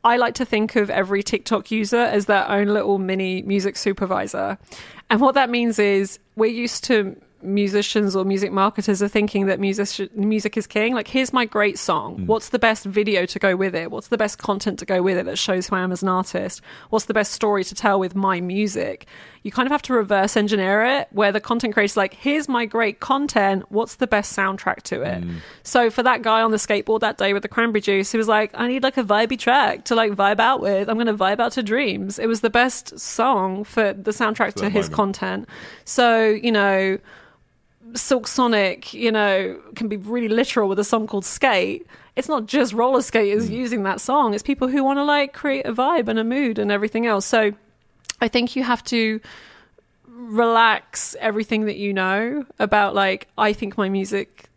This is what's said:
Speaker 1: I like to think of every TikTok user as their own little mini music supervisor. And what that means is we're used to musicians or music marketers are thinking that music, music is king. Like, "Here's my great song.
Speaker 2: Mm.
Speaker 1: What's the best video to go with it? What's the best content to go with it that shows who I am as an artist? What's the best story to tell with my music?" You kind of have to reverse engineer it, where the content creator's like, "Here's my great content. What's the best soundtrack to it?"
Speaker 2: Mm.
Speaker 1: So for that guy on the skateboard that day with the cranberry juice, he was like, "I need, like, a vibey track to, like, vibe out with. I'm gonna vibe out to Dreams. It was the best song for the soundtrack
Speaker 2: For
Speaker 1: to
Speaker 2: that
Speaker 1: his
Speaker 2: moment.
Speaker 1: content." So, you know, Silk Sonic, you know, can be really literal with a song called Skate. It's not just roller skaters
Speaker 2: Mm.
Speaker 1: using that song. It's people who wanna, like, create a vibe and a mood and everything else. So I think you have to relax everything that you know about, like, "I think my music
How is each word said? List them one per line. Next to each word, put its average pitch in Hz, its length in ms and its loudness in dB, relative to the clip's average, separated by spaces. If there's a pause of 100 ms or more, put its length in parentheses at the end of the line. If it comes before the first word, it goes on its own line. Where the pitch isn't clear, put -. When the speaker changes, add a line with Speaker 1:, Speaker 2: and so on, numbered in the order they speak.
Speaker 1:
I 240 140 4
like 240 180 0
to 247 100 -4
think 214 320 -2
of 208 120 0
every 196 320 0
TikTok 202 500 -4
user 220 260 0
as 214 280 2
their 202 240 2
own 202 200 2
little 202 280 2
mini 190 440 -2
music 196 340 -2
supervisor. 190 840 -4 (520)
And 220 100 4
what 269 160 4
that 262 140 4
means 240 280 0
is 196 420 2 (160)
we're 220 160 2
used 233 340 -6
to 214 300 0 (260)
musicians 202 760 0
or 190 80 0
music 196 260 0
marketers 196 500 0
are 202 60 2
thinking 208 380 0
that 190 160 0
music, 202 540 -2
music 214 420 0
is 202 100 -4
king. 220 260 0
Like, 220 140 -4
"Here's 262 240 -2
my 247 140 2
great 208 340 0
song. 107 400 -2
Speaker 2:
Mm. 92 60 -6
Speaker 1:
What's 214 240 0
the 233 100 -2
best 220 240 2
video 196 440 0
to 190 120 -8
go 190 160 2
with 190 200 -2
it? 165 160 -6
What's 214 180 -10
the 226 80 0
best 214 220 -2
content 202 400 -4
to 175 60 -12
go 185 160 0
with 185 160 2
it - 80 -2
that 180 120 -6
shows 185 320 -2
who 190 80 0
I - 20 0
am 185 140 -2
as 175 100 -4
an 190 60 0
artist? 185 500 -2 (300)
What's 220 160 0
the 214 80 -4
best 208 180 0
story 202 320 0
to - 100 -8
tell 202 240 0
with 185 160 -2
my 190 280 -2
music?" 190 680 -4 (360)
You 208 100 -8
kind 254 140 0
of 277 40 -2
have 294 120 0
to 254 100 -4
reverse 202 420 2
engineer 208 480 2
it, 262 280 0
where 202 200 2
the 208 80 -2
content 233 360 -2
creator's 202 200 2
like, 190 180 0
"Here's 285 360 -2
my 240 160 0
great 220 340 -2
content. 220 680 0
What's 214 260 -4
the 254 120 -2
best 208 280 0
soundtrack 196 460 -2 (100)
to - 120 -4
it?" 175 200 -6
Speaker 2:
Mm. 85 120 -6 (280)
Speaker 1:
So 240 260 2
for 233 140 -2
that 247 180 2
guy 220 200 2
on 226 100 2
the 214 60 2
skateboard 208 420 0
that 208 180 -2
day 202 140 0
with 196 120 -2
the 214 40 -8
cranberry 226 320 0
juice, 196 320 0
he 233 60 0
was 220 100 2
like, 214 260 2
"I 233 140 -4
need, 254 160 -2
like, 269 140 0
a 247 60 0
vibey 220 360 2
track 247 460 2
to, 233 100 0
like, 226 160 2
vibe 202 300 2
out 247 180 4
with. 202 300 0
I'm 220 80 0
gonna 233 180 0
vibe 202 240 0
out 233 140 0
to 254 100 -2
Dreams. 202 560 -2
It 226 80 -2
was 226 140 0
the 226 80 0
best 240 500 0
song 208 640 0
for 208 300 0
the 202 180 -4
soundtrack 214 400 0
Speaker 2:
For - 60 -12
Speaker 1:
to - 60 -4
Speaker 2:
that 208 100 0
Speaker 1:
his 190 180 2
Speaker 2:
moment. 156 40 -8
Speaker 1:
content." 196 540 -2 (360)
So, 226 460 4
you 226 200 0
know, 196 460 2 (960)
Silk 247 320 0
Sonic, 208 680 0
you 220 180 0
know, 196 460 0 (180)
can 226 120 -6
be 208 100 -4
really 220 300 -4
literal 220 420 2
with 196 80 0
a 208 60 0
song 220 240 0
called 196 180 -4
Skate. 196 600 0 (280)
It's 254 140 -2
not 247 160 0
just 247 260 2
roller 247 300 2
skaters 220 480 2
Speaker 2:
Mm. 214 40 -4
Speaker 1:
using 233 300 -2
that 190 160 -2
song. 262 360 2
It's 208 80 -6
people 269 240 0
who 269 160 2
wanna, 277 220 2
like, 285 280 2
create 277 320 -2
a 240 80 -4
vibe 262 340 2
and 220 120 0
a 220 40 0
mood 233 360 0
and 208 120 0
everything 220 360 0
else. 202 180 0
So 214 280 2 (680)
I 233 60 0
think 240 280 0
you 262 80 0
have 240 220 0
to 220 340 0 (880)
relax 226 1120 0
everything 214 460 -2
that 208 120 -4
you 202 160 -4
know 208 520 -2 (140)
about, 202 360 2
like, 190 320 0 (100)
"I 208 160 2
think 202 240 -6
my 196 120 0
music 196 680 -4